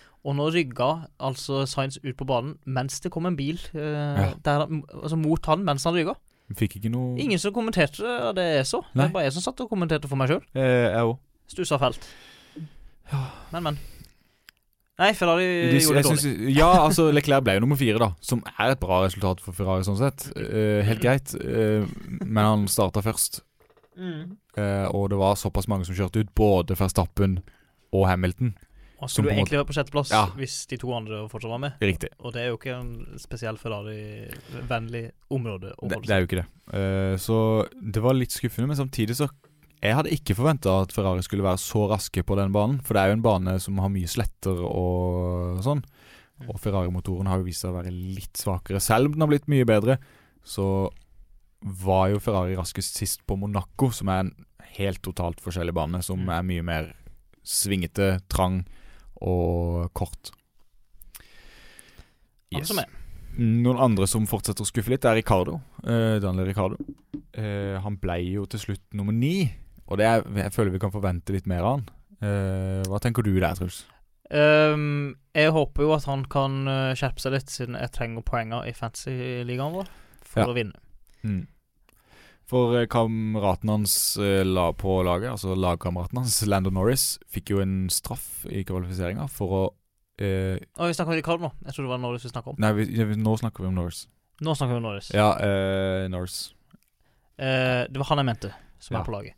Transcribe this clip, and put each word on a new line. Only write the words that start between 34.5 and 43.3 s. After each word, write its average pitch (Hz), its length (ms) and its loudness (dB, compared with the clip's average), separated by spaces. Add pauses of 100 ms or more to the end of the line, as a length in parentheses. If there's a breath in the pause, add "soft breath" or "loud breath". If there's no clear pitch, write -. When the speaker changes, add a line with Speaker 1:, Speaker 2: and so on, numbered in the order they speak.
Speaker 1:
område 107 480 -6
å 101 100 -8
Speaker 2:
Det, 92 80 -2
Speaker 1:
holde - 80 -8
Speaker 2:
det 110 60 0
er - 20 4
Speaker 1:
seg. 95 80 6
Speaker 2:
jo 90 60 2
ikke 90 180 -2
det. - 320 -10
Eh, 95 400 0
så 110 500 2 (240)
det 107 120 0
var 127 100 6
litt 127 160 2
skuffende, 123 380 -2
men 147 100 -2
samtidig 123 400 -2
så 147 100 0 (540)
jeg 107 140 2
hadde 151 180 2
ikke 104 240 0
forventet 131 320 2 (140)
at 92 100 -4
Ferrari 92 300 0
skulle 98 180 -2
være 92 160 2
så 104 320 0
raske 95 340 -2
på 98 140 0
den 98 160 2
banen, 113 300 4
for - 100 -4
det 101 80 4
er 95 60 6
jo 101 100 6
en 110 60 -2
bane 92 360 2